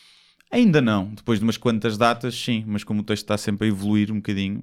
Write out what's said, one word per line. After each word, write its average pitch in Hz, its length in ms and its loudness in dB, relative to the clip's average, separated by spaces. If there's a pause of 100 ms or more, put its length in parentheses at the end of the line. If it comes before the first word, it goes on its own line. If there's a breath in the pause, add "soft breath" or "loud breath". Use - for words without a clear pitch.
(500 soft breath)
Ainda 214 300 6
não. 107 260 2
Depois 107 340 -2
de 104 40 -2
umas 113 120 0
quantas 113 420 -2
datas, 120 380 0
sim. 113 300 -4
Mas 104 180 -6
como 107 160 -2
o 101 40 -4
texto 104 200 -4
está 104 120 -2
sempre 104 300 -2
a 110 40 2
evoluir 104 420 0
um 107 40 -2
bocadinho 98 460 -4